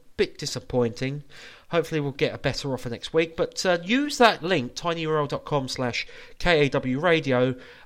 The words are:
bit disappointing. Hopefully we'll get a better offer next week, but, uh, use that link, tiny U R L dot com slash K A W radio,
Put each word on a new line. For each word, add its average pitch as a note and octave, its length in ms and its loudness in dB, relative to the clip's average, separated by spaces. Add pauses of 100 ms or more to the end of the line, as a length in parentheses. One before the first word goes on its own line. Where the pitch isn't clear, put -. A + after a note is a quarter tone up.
(160)
bit - 200 0
disappointing. C3 840 -2 (460)
Hopefully E3 320 0
we'll C#3+ 100 -2
get C3 240 -2
a A#2 40 -10
better C3+ 340 -4
offer B2 180 -6
next - 240 -8
week, E3 220 2
but, - 280 -2
uh, F3+ 200 4
use C#4+ 340 0
that G#3 240 6
link, D#3 320 0
tiny E3 280 -4
U D#3 80 -2
R D#3 80 2
L D3 80 0
dot C#3+ 180 -6
com C3+ 240 -2
slash B2 400 -4 (320)
K D3+ 260 6
A - 20 0
W C3 300 0
radio, C3+ 560 2 (320)